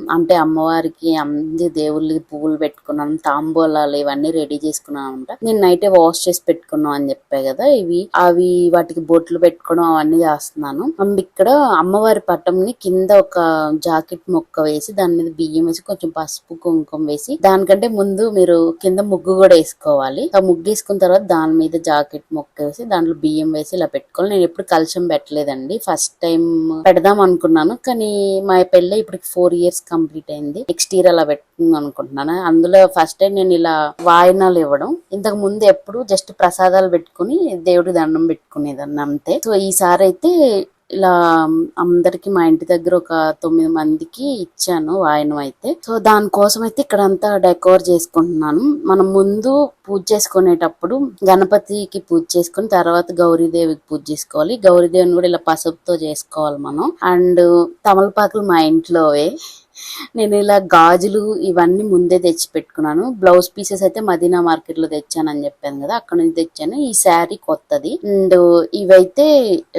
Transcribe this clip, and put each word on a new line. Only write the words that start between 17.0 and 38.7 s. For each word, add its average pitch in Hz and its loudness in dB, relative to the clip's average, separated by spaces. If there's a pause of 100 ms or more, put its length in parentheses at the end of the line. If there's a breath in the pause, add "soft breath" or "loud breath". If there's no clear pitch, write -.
వేసి, 147 -8 (160)
దానికంటే 196 0 (120)
ముందు 196 -2 (140)
మీరు 175 2 (240)
కింద 190 0 (100)
ముగ్గు 180 -2
కూడా 190 8
వేసుకోవాలి. 143 -2 (140)
ఆ 196 6 (100)
ముగ్గు 170 -2
వేసుకున్న 202 -4
తర్వాత 190 4
దాని 160 0
మీద 160 -2 (140)
జాకెట్ 147 -2 (120)
మొక్క - -12 (100)
వేసి 147 -10 (100)
దాంట్లో 165 0 (100)
బియ్యం 156 -2
వేసి 151 -8
ఇలా 156 -2
పెట్టుకోవాలి. 185 -6
నేను 185 2
ఎప్పుడు 180 -12
కలశం 165 -2
పెట్టలేదండి, 143 -6 (140)
ఫస్ట్ - -6 (100)
టైమ్ 165 0 (400)
పెడదాం 190 4
అనుకున్నాను. 170 2 (120)
కానీ 226 -4 (380)
మా 190 2 (200)
పెళ్ళి 180 2
ఇప్పటికి 180 -14
ఫోర్ 175 0
ఇయర్స్ 175 -2 (100)
కంప్లీట్ 156 -6
అయింది. 147 -10 (100)
నెక్స్ట్ - -6
ఇయర్ 180 6
అలా 160 2
పెట్టుకుందాం 165 0
అనుకుంటున్నాను. 139 -6 (140)
అందులో 175 6 (180)
ఫస్ట్ 160 -2
టైమ్ 196 0
నేను 185 2
ఇలా 165 0 (340)
వాయనాలు 180 4
ఇవ్వడం. 143 -2 (260)
ఇంతకు 202 -4
ముందు 208 -2 (100)
ఎప్పుడు 202 -12 (120)
just 190 -2 (140)
ప్రసాదాలు 185 2
పెట్టుకుని 190 -6 (300)
దేవుడికి 175 2
దండం 160 0
పెట్టుకునేదాన్ని 147 -10